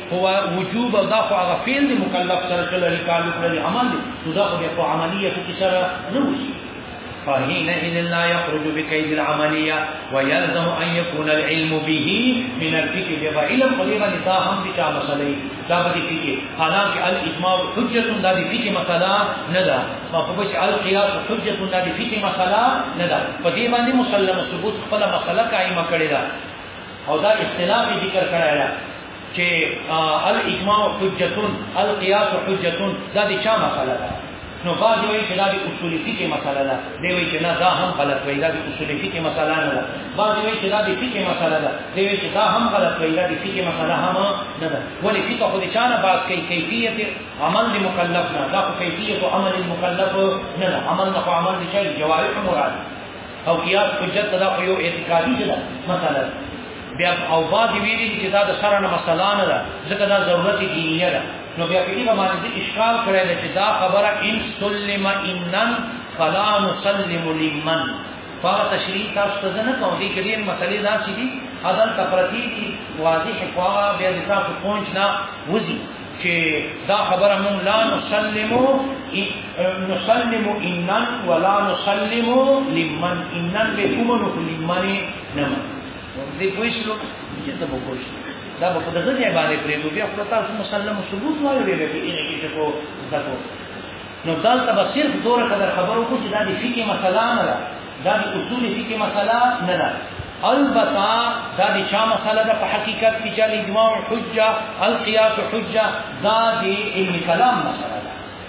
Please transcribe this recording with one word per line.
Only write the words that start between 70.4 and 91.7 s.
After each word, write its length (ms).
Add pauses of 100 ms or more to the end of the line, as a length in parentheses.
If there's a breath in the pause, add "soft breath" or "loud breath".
مسلې 300 (100)
داسې 280
دي، 100 (360)
هغه 160
دلته 320
پرتې 320 (120)
دي، 120 (320)
واضح 380 (180)
خو 60
هغه 380
بیا 120
د 160
تاسو 240 (100)
پوینټ 260 (100)
نه 80 (440)
وځي 280 (440)
چې 120 (540)
دا 100 (120)
خبره 340
مونږ 140 (120)
لا 100 (140)
نسلم، 580 (1400)
نسلم 540 (240)
انن 360 (220)
ولا 280 (140)
نسلم 600 (480)
لمن. 400 (200)
انن 380
به 100 (120)
ومنو، 360
خو 60 (100)
لمن 400
یې 100 (360)
نه 160
منو. 180 (720)
دې 160
پوه 140
شلو؟ 260 (500)
چې 140
ته 60
به 200
پوه 180
شلو. 240 (320)
دا 120
به 60
په 160
دغه 240
ځای 180
باندې 260
پرېږدو. 320
بیا 100
خو 240
تاسو 200 (100)
مسلم 360 (160)
ثبوت 300
وایو، 260
بیا 80